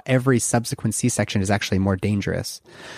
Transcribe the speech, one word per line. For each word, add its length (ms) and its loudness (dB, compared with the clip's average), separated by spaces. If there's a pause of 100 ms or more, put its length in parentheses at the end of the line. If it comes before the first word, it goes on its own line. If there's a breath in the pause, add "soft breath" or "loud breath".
every 340 4
subsequent 560 -2
C-section 460 0
is 100 0
actually 280 0
more 160 2
dangerous. 680 -2 (360 loud breath)